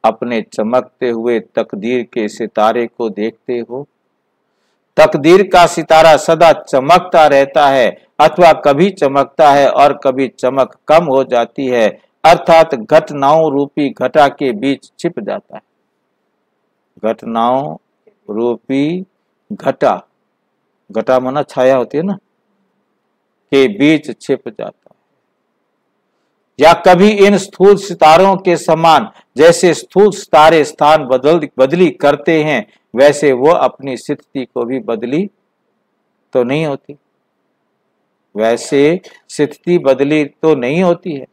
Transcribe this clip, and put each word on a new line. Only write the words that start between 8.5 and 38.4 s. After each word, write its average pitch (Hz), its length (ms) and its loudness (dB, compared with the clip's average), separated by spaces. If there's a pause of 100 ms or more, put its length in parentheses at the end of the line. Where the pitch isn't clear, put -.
कभी 147 380 0
चमकता 139 600 0
है 139 200 2
और 143 340 2
कभी 131 240 -2
चमक 127 500 -4 (100)
कम 165 160 4
हो 135 200 0
जाती 123 420 -4
है, 120 220 0 (360)
अर्थात 165 500 2
घटनाओं 151 800 0
रूपी 143 380 -4
घटा 139 380 0
के 135 240 -6
बीच 127 460 -8
छिप 165 220 -8
जाता 101 360 -12
है।" 107 60 -20 (1400)
घटनाओं 117 720 -4 (540)
रूपी 135 760 -6 (480)
घटा, 127 540 -4 (840)
घटा 120 280 -2
माना 135 220 -6
छाया 131 340 -2
होती 123 220 -6
है 170 60 -6
ना, 196 100 -6 (1400)
के 135 180 2
बीच 143 520 -2
छिप 131 280 -8
जाता - 420 -16
है। - 40 -20 (1700)
या 160 120 6
कभी 185 380 4
इन 202 280 2
स्थूल 196 380 2
सितारों 170 600 2
के 180 200 -2
समान, 160 540 0 (260)
जैसे 165 380 4
स्थूल 202 360 0
सितारे 160 540 2
स्थान 151 400 0
बदल, 139 440 -2 (100)
बदली 156 320 0
करते 151 540 -2
हैं, 131 220 -4 (300)
वैसे 143 360 2
वो 127 180 0
अपनी 135 460 -4
स्थिति - 480 -12
को 120 200 -8
भी 120 160 -6
बदली 117 500 -6 (1000)
तो 127 120 -2
नहीं 147 220 -4
होती, 143 320 -14 (1400)
वैसे 139 640 -2 (280)